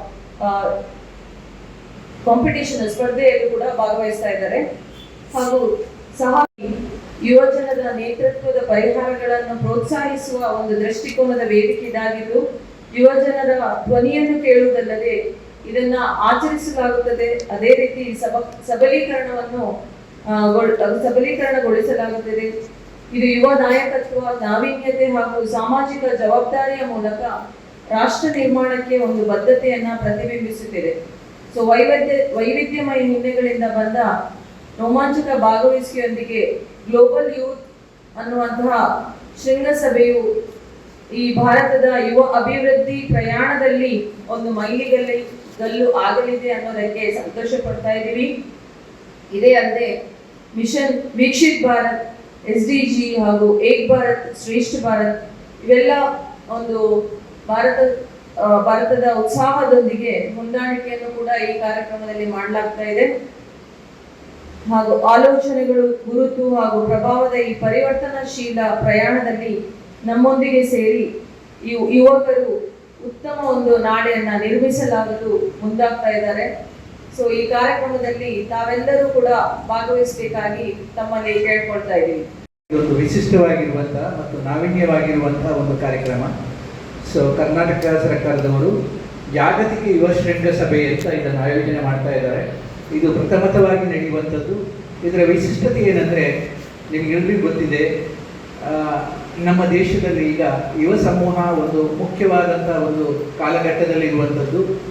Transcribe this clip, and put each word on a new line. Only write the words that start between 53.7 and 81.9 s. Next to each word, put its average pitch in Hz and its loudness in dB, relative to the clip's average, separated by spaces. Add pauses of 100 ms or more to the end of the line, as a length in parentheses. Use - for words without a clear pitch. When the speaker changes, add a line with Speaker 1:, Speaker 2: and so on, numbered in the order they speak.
Speaker 1:
ಭಾರತ್ 240 0
ಶ್ರೇಷ್ಠ 226 -2
ಭಾರತ್ 214 -2 (340)
ಇವೆಲ್ಲ 247 6 (580)
ಒಂದು 220 0 (480)
ಭಾರತ, 247 2 (400)
ಆ, 208 4
ಭಾರತದ 226 2 (140)
ಉತ್ಸಾಹದೊಂದಿಗೆ 247 2
ಹೊಂದಾಣಿಕೆಯನ್ನು 240 -6
ಕೂಡ 233 -2
ಈ 214 -2
ಕಾರ್ಯಕ್ರಮದಲ್ಲಿ 214 -6
ಮಾಡಲಾಗ್ತಾ 214 -4
ಇದೆ. 214 0 (1200)
ಹಾಗೂ 220 2
ಆಲೋಚನೆಗಳು, 254 4
ಗುರುತು 247 0
ಹಾಗೂ 214 0
ಪ್ರಭಾವದ 247 2
ಈ 233 0
ಪರಿವರ್ತನಾಶೀಲ 262 -2 (200)
ಪ್ರಯಾಣದಲ್ಲಿ 226 -2 (300)
ನಮ್ಮೊಂದಿಗೆ 254 4
ಸೇರಿ 226 0 (440)
ಯು-, 233 -2
ಯುವಕರು 254 6 (500)
ಉತ್ತಮ 285 -8
ಒಂದು 240 4
ನಾಡೆಯನ್ನ 226 0 (120)
ನಿರ್ಮಿಸಲಾಗಲು 226 0
ಮುಂದಾಗ್ತಾ 226 0
ಇದ್ದಾರೆ. 208 -4 (540)
So 233 0
ಈ 226 -2
ಕಾರ್ಯಕ್ರಮದಲ್ಲಿ 247 -2
ತಾವೆಲ್ಲರೂ 247 0
ಕೂಡ 254 2 (440)
ಭಾಗವಹಿಸಬೇಕಾಗಿ 226 -4
ತಮ್ಮಲ್ಲಿ 214 -4
ಕೇಳ್ಕೊಳ್ತಾ 214 -2